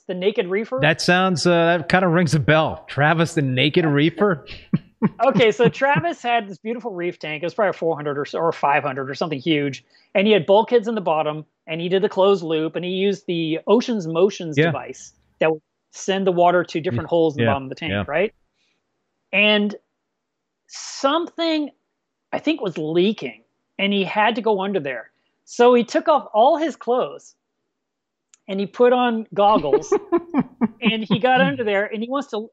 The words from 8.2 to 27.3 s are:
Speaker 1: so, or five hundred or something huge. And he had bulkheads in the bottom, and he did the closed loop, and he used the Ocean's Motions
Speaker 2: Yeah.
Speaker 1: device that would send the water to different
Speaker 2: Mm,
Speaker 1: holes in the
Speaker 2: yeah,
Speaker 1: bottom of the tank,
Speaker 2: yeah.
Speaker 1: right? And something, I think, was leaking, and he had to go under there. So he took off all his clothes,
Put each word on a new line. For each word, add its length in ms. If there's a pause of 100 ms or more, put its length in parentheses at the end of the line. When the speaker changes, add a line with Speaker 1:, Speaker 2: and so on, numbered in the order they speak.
Speaker 1:
so, 120
or 140
five 320
hundred 260
or 60
something 240
huge. 460 (280)
And 140
he 60
had 120
bulkheads 440
in 60
the 60
bottom, 440 (220)
and 120
he 80
did 140
the 80
closed 340
loop, 320
and 80
he 80
used 340
the 420
Ocean's 400
Motions 500
Speaker 2:
Yeah. 80
Speaker 1:
device 480 (260)
that 140
would 80 (300)
send 360
the 60
water 320
to 160
different 260
Speaker 2:
Mm, 40
Speaker 1:
holes 240
in 40
the 60
Speaker 2:
yeah, 60
Speaker 1:
bottom 120
of 60
the 60
tank, 160
Speaker 2:
yeah. 180
Speaker 1:
right? 240 (1000)
And 420 (920)
something, 1000 (640)
I 80
think, 220
was 160
leaking, 680 (340)
and 160
he 100
had 320
to 60
go 200
under 180
there. 320 (340)
So 280
he 100
took 240
off 260
all 240
his 180
clothes, 600 (1120)